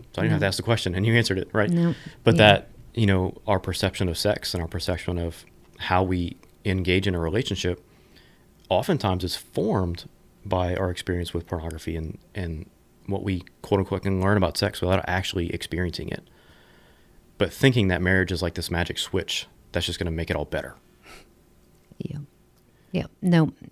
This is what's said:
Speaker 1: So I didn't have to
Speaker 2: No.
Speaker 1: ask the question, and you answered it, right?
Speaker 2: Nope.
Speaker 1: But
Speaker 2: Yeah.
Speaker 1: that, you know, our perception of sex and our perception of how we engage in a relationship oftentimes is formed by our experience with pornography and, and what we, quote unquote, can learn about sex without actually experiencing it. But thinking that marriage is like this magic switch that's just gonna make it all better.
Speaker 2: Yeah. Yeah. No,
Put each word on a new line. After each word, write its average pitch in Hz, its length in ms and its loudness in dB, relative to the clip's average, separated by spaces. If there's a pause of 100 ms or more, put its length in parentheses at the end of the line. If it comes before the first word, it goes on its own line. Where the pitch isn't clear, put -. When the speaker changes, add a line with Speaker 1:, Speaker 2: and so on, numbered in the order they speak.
(140)
Speaker 1:
So - 80 -4
I - 0 -
didn't 107 120 2
have - 80 2
to 104 40 2
Speaker 2:
No. - 20 4
Speaker 1:
ask 95 100 0
the - 60 -4
question, 107 300 0
and 98 140 2
you 113 80 6
answered 101 240 2
it, - 140 -6
right? 107 180 2
Speaker 2:
Nope. 170 240 2 (280)
Speaker 1:
But 117 120 6
Speaker 2:
Yeah. - 20 2
Speaker 1:
that, 104 320 8 (240)
you 113 140 4
know, 92 400 2
our 98 120 2
perception 92 500 -2
of 80 80 -4
sex - 360 -2
and 87 80 -2
our 82 60 -4
perception 90 500 -4
of 85 260 -6 (360)
how 92 240 2
we 90 340 -2 (260)
engage 95 440 2
in 92 80 0
a 85 40 -2
relationship 90 640 -2 (880)
oftentimes 98 540 0
is 90 120 -6
formed 98 720 -2 (380)
by 90 300 -2
our 92 160 -2
experience 87 420 -6
with 85 140 -6
pornography 82 480 -8
and, 80 240 -8 (160)
and 82 340 -8 (380)
what 98 160 -4
we, 95 200 -2 (200)
quote 101 160 2
unquote, 95 240 -2
can 95 180 0
learn 98 160 4
about 90 200 0
sex - 240 -2
without 92 260 2
actually 90 460 -2
experiencing - 560 -6
it. - 180 -10 (1080)
But 95 140 -2
thinking 123 360 4
that 90 140 2
marriage 92 300 2
is 87 120 -4
like 87 100 -2
this - 160 -8
magic 87 300 -2
switch - 480 -4 (240)
that's 92 160 -2
just 87 100 -6
gonna 87 140 -2
make 82 180 -4
it 82 60 -2
all 76 100 -4
better. - 300 -8 (1200)
Speaker 2:
Yeah. - 220 -10 (720)
Yeah. 180 140 -4 (160)
No, 170 320 4 (180)